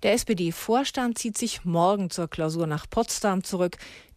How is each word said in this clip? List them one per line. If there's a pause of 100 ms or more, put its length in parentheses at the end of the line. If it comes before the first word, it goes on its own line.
Der
S-P-D-Vorstand
zieht
sich
morgen
zur
Klausur
nach
Potsdam
zurück. (400)